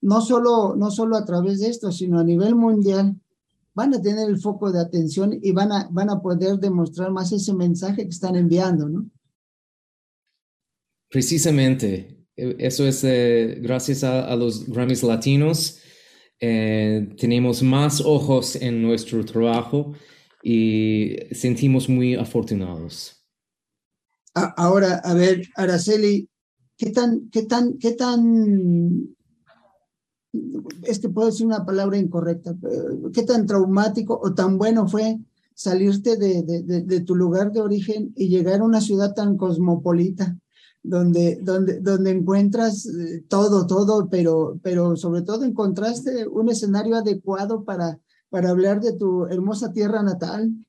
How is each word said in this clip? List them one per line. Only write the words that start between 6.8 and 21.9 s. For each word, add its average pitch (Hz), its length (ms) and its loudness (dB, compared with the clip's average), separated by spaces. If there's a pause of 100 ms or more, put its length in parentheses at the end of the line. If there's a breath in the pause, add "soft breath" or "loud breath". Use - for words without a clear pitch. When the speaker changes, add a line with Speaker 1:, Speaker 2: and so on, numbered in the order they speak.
Speaker 1:
más 185 200 -4
ese 202 220 -2
mensaje 185 500 0
que 185 60 -8
están 180 260 -4
enviando, 175 540 2
¿no? 190 200 -6 (2000)
Speaker 2:
Precisamente. 131 1160 0 (100)
E-, 123 240 -6
eso 127 260 0
es, 135 180 0
eh, 120 580 2
gracias 127 420 -2
a, 127 220 0
a 123 100 -4
los 117 320 -2
Grammys 123 360 -2
Latinos, 139 760 0 (600 soft breath)
eh, 110 800 0
tenemos 120 440 0
más 143 400 2
ojos 143 540 2
en 120 260 -2
nuestro 113 420 0
trabajo 117 720 -2 (500 loud breath)
y 110 720 2 (160)
sentimos 131 560 0
muy 127 280 2